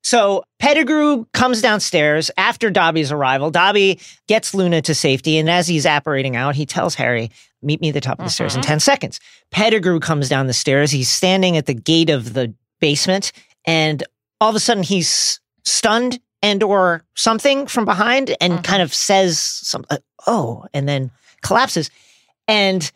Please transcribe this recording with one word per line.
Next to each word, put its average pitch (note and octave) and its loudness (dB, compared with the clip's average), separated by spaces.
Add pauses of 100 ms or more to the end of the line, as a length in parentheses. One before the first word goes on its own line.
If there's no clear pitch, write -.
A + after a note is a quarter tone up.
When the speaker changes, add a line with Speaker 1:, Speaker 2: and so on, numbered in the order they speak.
Speaker 1:
So G3+ 2 (160)
Pettigrew D4 2 (100)
comes B3 0
downstairs D#3+ 2
after F#3+ 0
Dobby's D#3+ 0
arrival. C#3 0
Dobby F#3+ 2 (300)
gets G#3+ 0
Luna F3+ 2
to D#3 -2
safety, D3 0
and D#3 2
as F3 2
he's D#3+ 0
apparating C#3+ 0
out, C3+ -2
he D3 -4
tells - -4
Harry, A#2+ -2 (280)
"Meet D3 -4
me E3 -2
at D3 -4
the C#3+ -2
top - -6
of - -10
the A#2+ -6
stairs - -4
in B2+ -4
Speaker 2:
Mm-hmm. C#3 -4
Speaker 1:
ten D3+ 2
seconds." - 0 (320)
Pettigrew F#3+ 0
comes D3 -2
down C3+ 0
the B2+ -4
stairs. C#3 0
He's C3 -2
standing F#3 2
at D3 -2
the C#3 -2
gate D#3+ 2
of A#2+ -2
the A#2+ -4 (260)
basement, F3 0 (320)
and D#3 0 (360)
all A3 4
of A3 -4
a G#3+ 0
sudden G#3 0
he's - -2 (240)
stunned B3 0 (200)
and G3+ 2
or F#3 2 (140)
something C4+ 0
from A3+ -2
behind A3+ 0
and F3 2
Speaker 2:
Mm-hmm. F3 -2
Speaker 1:
kind F#3 0
of D#3+ -2
says F#3+ 2
some, - -8
uh, D3 -2 (320)
"Oh," C#3+ -4
and C#3 -4
then C3+ -4 (320)
collapses G#3+ 0 (560)
and F#3+ 2